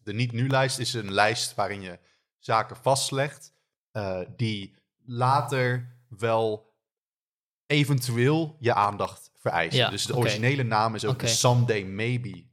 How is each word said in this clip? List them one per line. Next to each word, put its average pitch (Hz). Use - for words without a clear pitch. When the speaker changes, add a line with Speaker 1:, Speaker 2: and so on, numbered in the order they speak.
Speaker 1:
De 104
niet-nu-lijst 131
is 117
een 104
lijst 107
waarin 98
je 90
zaken 110
vastlegt, 135
eh, 95
die 104
later 127
wel 113
eventueel 143
je 117
aandacht 101
vereisen. -
Speaker 2:
Ja, 113
Speaker 1:
Dus -
de -
Speaker 2:
oké. 127
Speaker 1:
originele 120
naam 110
is 107
ook 117
Speaker 2:
Oké. 123
Speaker 1:
de 117
Someday 117
Maybe, 101